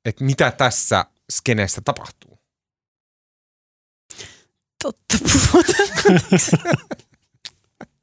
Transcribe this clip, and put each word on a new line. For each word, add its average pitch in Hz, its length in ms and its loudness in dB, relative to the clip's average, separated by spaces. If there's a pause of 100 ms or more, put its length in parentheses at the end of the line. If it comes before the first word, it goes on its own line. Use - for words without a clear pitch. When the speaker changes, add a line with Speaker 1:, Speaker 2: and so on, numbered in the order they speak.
Speaker 1:
että 117 200 -6
mitä 135 260 0
tässä 117 540 0 (260)
skeneessä 107 500 -2
tapahtuu. - 580 -10 (2500)
Speaker 2:
Totta - 360 -6
puhutaan. 349 720 2 (2250)